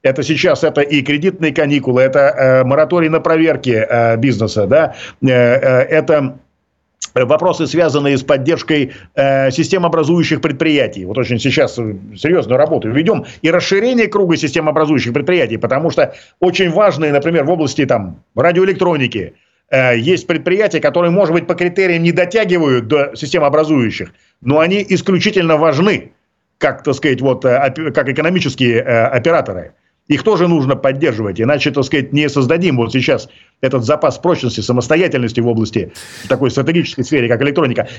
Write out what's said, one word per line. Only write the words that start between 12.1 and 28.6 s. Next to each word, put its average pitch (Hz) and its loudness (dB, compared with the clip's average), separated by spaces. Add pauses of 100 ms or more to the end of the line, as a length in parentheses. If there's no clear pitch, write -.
серьезную 143 0
работу 143 0
ведем. 165 0 (180)
И 156 2
расширение 208 0
круга 190 0
системообразующих 151 0
предприятий, 135 0
потому 151 -2
что - 0 (240)
очень 180 2
важные, 160 2
например, 147 0
в 139 -2
области, 151 0
там, 104 -2 (120)
радиоэлектроники, 170 0 (360)
э, 127 2
есть 151 0
предприятия, 180 0
которые, 170 2
может 175 2
быть, 170 -2
по 180 -2
критериям 175 0
не 170 2
дотягивают 175 0
до 143 0
системообразующих, 147 0 (280)
но 135 0
они 190 0
исключительно 180 0
важны 160 0 (460)
как, 135 -4
так 139 0
сказать, 127 0
вот, 131 0
э, 131 2
оп-, 143 -6
как 135 -2
экономические, 135 0